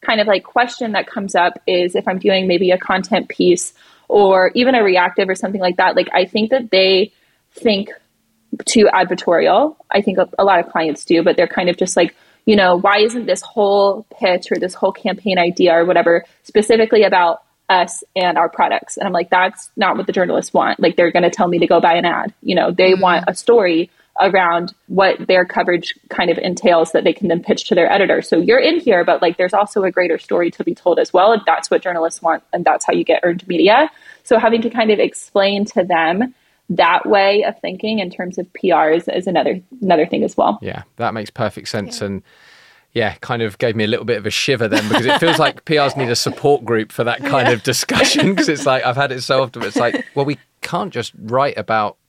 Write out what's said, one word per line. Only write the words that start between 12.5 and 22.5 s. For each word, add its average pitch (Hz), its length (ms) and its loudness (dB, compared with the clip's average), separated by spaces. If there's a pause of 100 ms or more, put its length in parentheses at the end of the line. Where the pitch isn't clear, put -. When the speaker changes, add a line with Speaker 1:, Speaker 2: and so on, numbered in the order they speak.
Speaker 1:
know, 185 200 4
"Why 202 240 2
isn't 226 260 0
this 185 160 -2
whole 202 640 0 (120)
pitch 180 320 -2
or 185 80 -2
this 180 140 -6
whole 196 200 -2
campaign 185 460 -4
idea 175 360 2
or 170 100 4
whatever 170 400 2 (200)
specifically 220 580 2
about 180 400 2 (260)
us 180 340 0 (140)
and 180 220 0
our 170 100 2
products?" - 480 -2
And - 100 -4
I'm 185 60 -4
like, 180 160 -2
"That's 185 480 0
not 185 220 0
what 196 80 -4
the 190 80 -6
journalists 175 400 -2
want. - 260 0
Like, 180 160 2
they're 170 140 4
gonna 175 180 2
tell 180 180 0
me 175 120 0
to 170 80 2
go 175 120 4
buy 170 180 4
an 175 100 0
ad. - 260 -4 (100)
You 185 120 -4